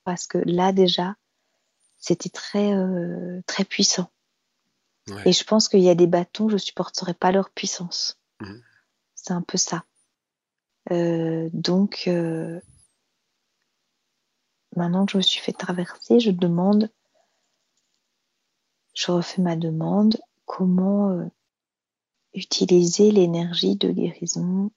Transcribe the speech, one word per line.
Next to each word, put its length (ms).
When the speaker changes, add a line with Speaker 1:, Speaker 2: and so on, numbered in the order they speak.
Speaker 1:
parce 240
que 120
là, 340
déjà, 420
c'était 320
très, 440
euh, 720
très 180
puissant. 460
Speaker 2:
Ouais. 200
Speaker 1:
Et 40
je 120
pense 240
qu'il 140
y 60
a 60
des 140
bâtons, 400
je 80
supporterais 580
pas 160
leur 200
puissance. 680
Speaker 2:
Mhm. 220
Speaker 1:
C'est 180
un 100
peu 140
ça. 280
Euh, 640
donc, 560
euh, 520
maintenant 320
que 60
je 60
me 40
suis 180
fait 120
traverser, 680
je 140
demande, 580
je 180
refais 280
ma 140
demande, 680
comment, 640
euh, 160
utiliser 760
l'énergie 640
de 160
guérison. 840